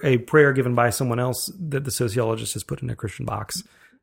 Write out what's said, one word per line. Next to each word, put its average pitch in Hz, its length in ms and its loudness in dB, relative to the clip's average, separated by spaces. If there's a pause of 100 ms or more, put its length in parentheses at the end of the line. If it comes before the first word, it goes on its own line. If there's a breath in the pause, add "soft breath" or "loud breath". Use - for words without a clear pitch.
a 131 140 4
prayer 143 340 6
given 123 240 2
by 120 140 4
someone 120 280 0
else 123 400 -2
that 143 260 -4
the 131 60 -6
sociologist 113 640 -2
has - 80 -6
put - 180 -8
in 127 100 -6
a - 40 -4
Christian - 320 -8
box, 104 380 -6 (380 soft breath)